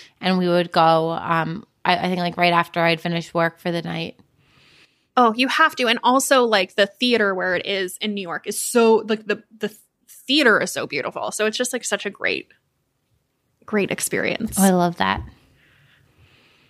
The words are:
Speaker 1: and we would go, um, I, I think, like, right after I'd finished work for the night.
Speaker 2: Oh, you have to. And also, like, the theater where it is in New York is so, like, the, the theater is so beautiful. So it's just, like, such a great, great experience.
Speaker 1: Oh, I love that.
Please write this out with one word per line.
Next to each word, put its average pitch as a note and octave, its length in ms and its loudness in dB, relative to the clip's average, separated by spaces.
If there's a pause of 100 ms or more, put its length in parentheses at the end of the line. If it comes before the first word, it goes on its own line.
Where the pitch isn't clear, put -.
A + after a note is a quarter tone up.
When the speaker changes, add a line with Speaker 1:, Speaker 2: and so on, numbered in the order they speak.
(200)
Speaker 1:
and F#3 160 0
we F3+ 120 0
would F3 240 0
go, E3 380 4
um, E3 540 -4 (200)
I, F3+ 120 2
I - 60 -4
think, F3+ 160 -2
like, F3 180 -4
right F3 160 2
after E3+ 280 0
I'd E3 200 2
finished E3+ 340 -6
work E3 260 -2
for F3+ 100 -6
the E3+ 120 -4
night. E3 360 -8 (960)
Speaker 2:
Oh, A#3+ 180 4
you B3+ 140 0
have - 280 2
to. B3 100 -2
And A3+ 160 0
also, C4 420 4
like, G3+ 300 2
the G3+ 120 4
theater A3 480 0
where F#3 200 -2
it E3+ 120 -4
is F#3+ 340 -6
in G#3 140 -6
New G3+ 80 -8
York E3+ 260 -10
is G#3+ 120 -6
so, A3+ 480 4
like, A3 180 -4
the, - 180 -6 (120)
the G#3 160 -8 (360)
theater C4 520 2
is - 120 -4
so A#2+ 160 -6
beautiful. A#2 420 -6
So G#3+ 160 -2
it's G#3+ 100 -2
just, B3 160 -4
like, B3 120 -8
such - 200 -6
a G#3 60 -6
great, - 380 -6 (1160)
great G3+ 280 -2
experience. - 680 -4
Speaker 1:
Oh, F#3+ 60 4
I G3 60 6
love F3 260 0
that. F#3+ 260 -2 (1500)